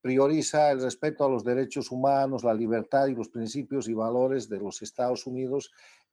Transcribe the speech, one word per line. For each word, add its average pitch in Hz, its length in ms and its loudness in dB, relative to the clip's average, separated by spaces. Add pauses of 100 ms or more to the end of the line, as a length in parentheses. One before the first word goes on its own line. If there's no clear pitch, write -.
prioriza 143 680 2
el 135 100 0
respeto 143 440 -2
a 139 40 4
los 123 140 0
derechos 127 480 -2
humanos, 135 540 2
la 113 100 4
libertad 117 540 0
y 131 80 -2
los 113 140 -6
principios 120 580 -6
y 113 60 -2
valores 120 540 0
de 104 120 -6
los 101 220 -8
Estados 123 440 -4
Unidos 131 460 -6 (400)